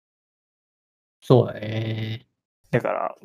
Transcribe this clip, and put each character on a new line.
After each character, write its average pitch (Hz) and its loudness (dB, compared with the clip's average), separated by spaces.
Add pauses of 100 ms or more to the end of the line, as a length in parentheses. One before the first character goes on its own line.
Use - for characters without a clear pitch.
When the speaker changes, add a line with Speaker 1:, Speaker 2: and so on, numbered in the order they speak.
(1200)
Speaker 1:
そ 120 6
う - -6
だ 104 -8
ね。 110 -8 (440)
Speaker 2:
だ 120 2
か - -2
ら、 - -6